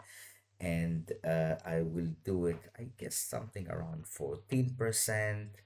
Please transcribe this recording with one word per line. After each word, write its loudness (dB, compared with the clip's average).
And, 2
uh, 4
I 2
will 0
do 2
it, 0
I -8
guess, -6
something -6
around -6
fourteen 0
percent 0